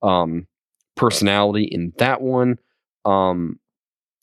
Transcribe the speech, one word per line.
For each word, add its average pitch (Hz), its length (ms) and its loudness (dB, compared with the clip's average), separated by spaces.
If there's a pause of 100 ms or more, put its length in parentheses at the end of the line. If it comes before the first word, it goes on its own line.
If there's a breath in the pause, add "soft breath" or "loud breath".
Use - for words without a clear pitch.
um, 87 460 0 (480)
personality 104 680 2
in 85 360 -6
that 123 220 0
one. 127 360 0 (480)
Um, 92 540 0 (640)